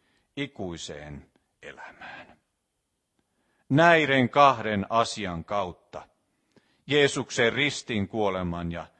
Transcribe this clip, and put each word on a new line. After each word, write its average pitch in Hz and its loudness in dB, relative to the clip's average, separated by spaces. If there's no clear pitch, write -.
ikuiseen 82 -12
elämään. - -20
Näiden 143 4
kahden 110 4
asian 104 -2
kautta, 92 -8
Jeesuksen 131 2
ristiin 120 -4
kuoleman 90 -4
ja 82 -10